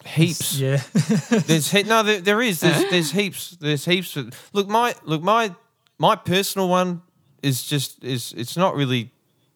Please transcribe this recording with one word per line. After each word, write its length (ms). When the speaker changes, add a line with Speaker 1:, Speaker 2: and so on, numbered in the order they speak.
Speaker 1:
heaps. 540
Speaker 2:
Yeah. 180
<laughs> 60
Speaker 1:
There's 240
he-, 120
no, 200
there, 180
there 200
is. 180
There's, 260
Speaker 3:
<laughs> 60
Speaker 1:
there's 200
heaps. 480
There's 240
heaps. 320
Of, 380
look, 140
my, 260
look, 180
my, 320
my 180
personal 540
one 320
is 240
just, 380
is, 340
it's 180
not 200
really, 340